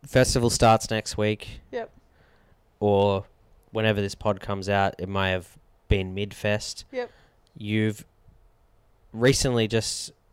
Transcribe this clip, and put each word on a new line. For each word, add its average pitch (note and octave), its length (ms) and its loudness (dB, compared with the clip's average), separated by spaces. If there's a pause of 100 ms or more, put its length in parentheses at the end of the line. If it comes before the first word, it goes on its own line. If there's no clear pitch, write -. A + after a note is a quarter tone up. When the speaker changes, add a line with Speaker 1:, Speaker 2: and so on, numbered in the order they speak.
Speaker 1:
festival B2 440 2
starts A2+ 400 4
next - 280 -4
week. G#2+ 420 -4 (120)
Speaker 2:
Yep. A#3 200 -8 (880)
Speaker 1:
Or G2+ 460 2 (460)
whenever A2 280 0
this G2 160 -4
pod G2+ 240 -2
comes G2 300 -6
out, G2 280 0
it F#2+ 120 -8
may G2 220 0
have F2+ 260 -6 (320)
been F#2+ 240 0
mid-fest. G#2 800 -4
Speaker 2:
Yep. B3 180 -8 (460)
Speaker 1:
You've G#2+ 480 -2 (1080)
recently A#2+ 560 2
just - 460 -4 (200)